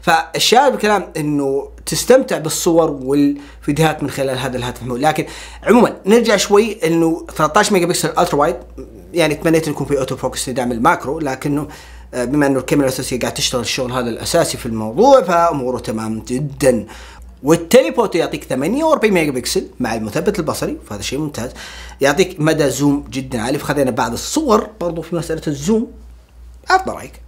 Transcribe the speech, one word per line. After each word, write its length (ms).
فالشاهد 680
بالكلام 440
انه 520
تستمتع 520
بالصور 520
والفيديوهات 1120
من 80
خلال 280
هذا 180
الهاتف 260
المحمول. 200
لكن 240
عمومًا 340
نرجع 300
شوي 500
انه 400
ثلاثة 220
عشر 140
ميجا 140
بكسل 220
الترا 320
وايد، 160
يعني 220
تمنيت 300
انه 120
يكون 100
في 120
اوتو 180
فوكس 320
لدعم 240
الماكرو، 460
لكنه، 500
آه، 100
بما 220
انه 120
الكاميرا 300
الاساسيه 320
قاعد 140
تشتغل 260
الشغل 320
هذا 180
الاساسي 460
في 100
الموضوع 560
فاموره 560
تمام 500
جدًا. 580
والتليبوتو 760
يعطيك 260
ثمانية 400
وأربعين 300
ميجا 160
بكسل 360
مع 140
المثبت 440
البصري، 380
فهذا 140
شيء 160
ممتاز، 320
يعطيك 400
مدى 300
زوم 400
جدًا 300
عالي. 180
فخذينا 320
بعض 220
الصور 560
برضو 220
في 140
مساله 300
الزوم، 460
عطنا 220
رايك. 200